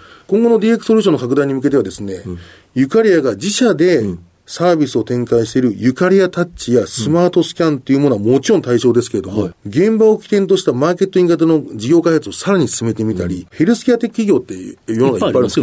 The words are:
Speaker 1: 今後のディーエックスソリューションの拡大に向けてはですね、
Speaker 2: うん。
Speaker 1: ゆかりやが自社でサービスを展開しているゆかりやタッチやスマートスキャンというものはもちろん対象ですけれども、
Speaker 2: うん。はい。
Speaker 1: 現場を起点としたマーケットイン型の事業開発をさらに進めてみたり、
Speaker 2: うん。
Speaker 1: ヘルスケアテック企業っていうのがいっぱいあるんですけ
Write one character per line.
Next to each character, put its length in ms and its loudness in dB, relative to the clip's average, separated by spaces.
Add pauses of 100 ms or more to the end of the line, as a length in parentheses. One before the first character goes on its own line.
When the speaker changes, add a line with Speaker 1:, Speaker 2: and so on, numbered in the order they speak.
(280)
Speaker 1:
今 140 2
後 60 4
の 100 4
デ 100 0
ィ 20 4
ー 40 4
エ 20 2
ッ 20 -2
ク 60 -14
ス 20 -14
ソ 80 2
リ 40 4
ュ 20 4
ー 20 4
シ 60 0
ョ 20 4
ン 40 2
の 40 0
拡 160 -4
大 120 2
に 60 -2
向 80 -4
け 80 0
て 80 0
は 60 2
で 80 -8
す 120 -12
ね、 120 -8
Speaker 2:
う 160 -12
ん。 80 -12 (360)
Speaker 1:
ゆ 140 0
か 140 2
り 80 2
や 100 4
が 140 -2
自 160 -6
社 240 2
で 280 2 (440)
サ 220 -4
ー 80 2
ビ 120 0
ス 80 -4
を 80 0
展 220 -4
開 200 0
し 60 -10
て 60 -2
い 40 2
る 140 2
ゆ 160 0
か 160 0
り 80 4
や 140 2
タ 120 -4
ッ 20 -4 (120)
チ 160 -6
や 140 2
ス 240 -6
マ 160 4
ー 40 0
ト 120 2
ス 120 -10
キ 80 -2
ャ 80 2
ン 100 -2
と 120 -4
い 40 4
う 40 2
も 80 4
の 80 0
は 60 -4
も 180 2
ち 100 -2
ろ 60 4
ん 60 0
対 160 0
象 160 2
で 80 2
す 80 -8
け 80 -4
れ 40 -4
ど 80 -14
も、 60 -10
Speaker 2:
う 40 0
ん。 80 2
は 20 -14
い。 40 -18 (140)
Speaker 1:
現 300 0
場 80 4
を 120 4
起 120 -20
点 160 2
と 100 2
し 80 -4
た 80 2
マ 160 0
ー 60 0
ケ 100 -2
ッ 60 0
ト 80 0
イ 40 4
ン 40 4
型 180 2
の 180 2 (120)
事 160 -6
業 100 4
開 140 2
発 160 -2
を 20 -8
さ 200 -4
ら 60 2
に 80 2
進 220 -4
め 60 -2
て 100 -4
み 100 -2
た 120 -4
り、 240 -8
Speaker 2:
う 40 -20
ん。 20 -20
Speaker 1:
ヘ 100 0
ル 100 2
ス 80 -8
ケ 80 2
ア 60 2
テ 80 -4
ッ 40 -8
ク 60 -20
企 140 0
業 80 4
っ 20 -4
て 140 -10
い 440 -8
う 40 2
の 100 2
が 40 -2
い 0 -
っ 40 -4
ぱ 60 0
い 40 -2
あ 20 -2
る 80 2
ん 20 4
で 80 -2
す 60 -8
け 60 2